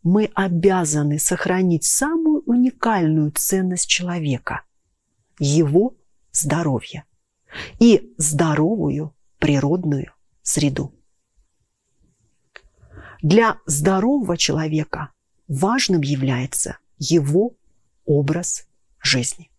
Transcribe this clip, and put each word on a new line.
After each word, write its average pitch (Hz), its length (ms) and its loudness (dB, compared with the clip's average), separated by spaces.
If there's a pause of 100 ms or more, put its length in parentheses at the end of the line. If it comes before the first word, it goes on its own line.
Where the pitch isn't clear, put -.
Мы 208 320 2
обязаны 165 840 0
сохранить 180 640 0
самую 311 600 0
уникальную 190 880 2
ценность 185 560 -2
человека — 175 760 -4 (760)
его 160 580 2 (360)
здоровье 147 720 -2 (760)
и - 400 6
здоровую 151 960 0 (240)
природную 143 760 0 (300)
среду. 139 520 -2 (2250)
Для 214 440 2
здорового 190 720 0
человека 156 760 -4 (360)
важным 185 540 0
является 131 760 -4 (200)
его 160 580 0 (480)
образ 147 600 -2 (340)
жизни. - 580 -4